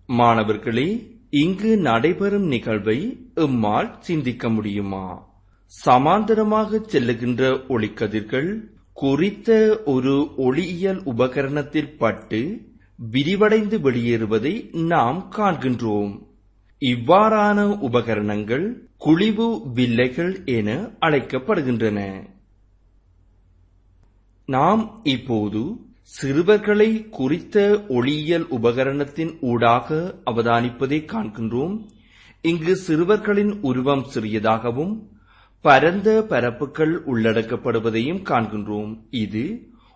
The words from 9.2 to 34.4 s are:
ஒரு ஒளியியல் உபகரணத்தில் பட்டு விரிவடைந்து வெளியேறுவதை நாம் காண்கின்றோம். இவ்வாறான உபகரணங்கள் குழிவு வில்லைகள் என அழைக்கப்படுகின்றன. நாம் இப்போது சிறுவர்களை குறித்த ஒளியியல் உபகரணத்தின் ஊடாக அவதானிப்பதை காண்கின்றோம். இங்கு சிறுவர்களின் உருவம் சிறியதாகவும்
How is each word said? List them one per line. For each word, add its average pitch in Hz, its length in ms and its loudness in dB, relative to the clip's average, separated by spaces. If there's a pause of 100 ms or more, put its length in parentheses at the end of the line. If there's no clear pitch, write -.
ஒரு 135 280 2 (240)
ஒளியியல் 175 680 -2
உபகரணத்தில் 139 960 -2
பட்டு 110 440 -2 (580)
விரிவடைந்து 202 840 2
வெளியேறுவதை 117 720 0 (320)
நாம் 156 340 0 (120)
காண்கின்றோம். 120 840 -2 (680)
இவ்வாறான 202 840 4 (140)
உபகரணங்கள் 113 880 -2 (300)
குழிவு 208 520 2 (240)
வில்லைகள் 123 600 0 (120)
என 113 320 0 (220)
அழைக்கப்படுகின்றன. 127 1000 0 (2500)
நாம் 175 360 2 (180)
இப்போது 110 600 -2 (480)
சிறுவர்களை 208 960 2
குறித்த 139 460 -4 (340)
ஒளியியல் 151 580 0
உபகரணத்தின் 135 840 -2 (100)
ஊடாக 120 540 2 (300)
அவதானிப்பதை 120 800 0
காண்கின்றோம். 135 680 -6 (720)
இங்கு 165 320 0
சிறுவர்களின் 202 840 2
உருவம் 131 420 0
சிறியதாகவும் 113 920 -2 (720)